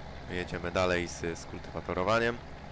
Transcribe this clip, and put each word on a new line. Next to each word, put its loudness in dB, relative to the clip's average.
Jedziemy -2
dalej 4
z, -2
z -10
kultywatorowaniem. 0